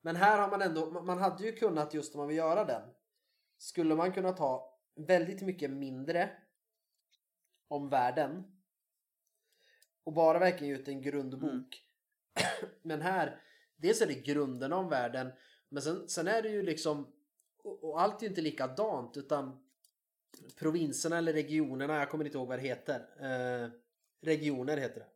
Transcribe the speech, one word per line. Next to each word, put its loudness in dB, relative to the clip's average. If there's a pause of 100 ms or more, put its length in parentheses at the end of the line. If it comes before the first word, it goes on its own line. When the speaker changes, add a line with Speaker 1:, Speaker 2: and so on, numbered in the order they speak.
Speaker 1:
Men -2
här 8
har 4
man 0
ändå, 0
man, -8
man 0
hade 0
ju -2
kunnat, 2
just -6
om -6
man -4
vill 0
göra 2
den, -4 (680)
skulle 2
man 2
kunna 0
ta -2 (160)
väldigt 2
mycket -4
mindre -2 (1400)
om -6
världen 2 (1600)
och -8
bara 8
verkligen 2
ge -4
ut -12
en -8
grundbok. -4 (560)
Speaker 2:
Mm. -2
Speaker 1:
<clears throat> -20
Men -6
här, 0 (340)
dels 2
är 6
det -2
grunderna -2
om -2
världen, -2 (380)
men -6
sen, -4
sen -2
är 2
det -4
ju 0
liksom, -2 (500)
och, -12
och -2
allt 2
är -10
ju -4
inte -2
likadant, -2
utan -4 (960)
provinserna 0
eller 2
regionerna, 0
jag 0
kommer -2
inte -6
ihåg -4
vad -4
det -6
heter. -4 (200)
Eh, -2 (520)
regioner 0
heter -4
det. -18